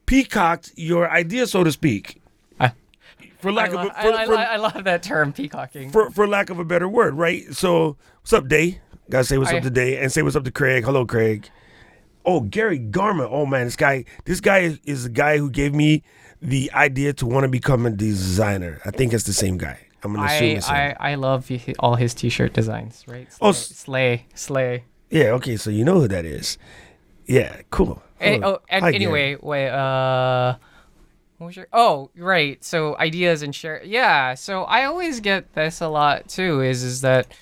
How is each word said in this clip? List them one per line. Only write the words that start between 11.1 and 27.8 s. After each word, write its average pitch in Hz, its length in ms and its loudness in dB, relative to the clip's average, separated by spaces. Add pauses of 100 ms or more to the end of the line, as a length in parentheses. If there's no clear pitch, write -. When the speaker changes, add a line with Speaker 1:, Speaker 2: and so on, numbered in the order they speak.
Speaker 1:
Oh, 175 140 2
Gary 165 400 -2
Garma. 147 500 -2
Oh, 143 160 -2
man, 135 200 0
this 120 100 -6
guy, 139 300 0 (180)
this 180 180 -4
guy 196 180 2
is, 165 260 -4
is 139 180 -6
the 127 60 -8
guy 143 280 2
who 143 140 -2
gave 143 240 -2
me 151 260 4 (400)
the 135 320 -4
idea 143 400 2
to 135 140 -4
wanna 135 200 2
become 127 380 2
a 117 60 0
designer. 98 920 0
I - 60 -8
think 117 220 0
it's 110 120 0
the 101 80 -4
same 92 260 0
guy. 71 180 -10 (240)
I'm 104 140 -6
gonna 143 100 -2
assume 151 280 2
Speaker 2:
I, 151 40 -4
Speaker 1:
it's - 100 -6
him. 143 80 0
Speaker 2:
I, 143 200 -2 (160)
I 143 40 -4
love 131 340 -2
hi-, 131 300 -8
all 120 160 2
his 120 200 0
t-shirt 120 380 0
designs, 110 540 -4
right? 123 200 -18 (140)
Speaker 1:
Oh, 208 100 6
Speaker 2:
Slay, - 80 0
Speaker 1:
s- - 180 -12
Speaker 2:
slay, 127 560 -2
slay. 123 500 -4 (280)
Speaker 1:
Yeah, 156 220 6
okay, 123 240 -2
so 107 120 -8
you 107 160 0
know 180 140 6
who 123 80 4
that 90 180 -4
is. 73 320 -8 (680)
Yeah, - 420 0
cool. - 320 -2 (180)